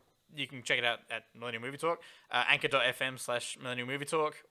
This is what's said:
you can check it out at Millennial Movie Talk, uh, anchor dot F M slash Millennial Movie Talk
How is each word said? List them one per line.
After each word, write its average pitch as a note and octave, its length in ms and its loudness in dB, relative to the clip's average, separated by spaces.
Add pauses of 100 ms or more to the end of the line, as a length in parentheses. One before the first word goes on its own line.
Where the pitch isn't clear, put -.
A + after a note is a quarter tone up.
(360)
you C#3 100 -4
can C3 160 -12
check C3 160 2
it A#2+ 60 0
out A#2 160 0 (100)
at A2+ 140 -6 (100)
Millennial A#2 280 -8
Movie C#3 160 -8
Talk, E3 220 0 (300)
uh, B2 180 4
anchor D3 200 6
dot C3+ 180 4
F B2+ 160 0
M C3 160 -2
slash - 420 -4
Millennial B2 280 -4
Movie C#3+ 160 -4
Talk D3+ 320 0 (140)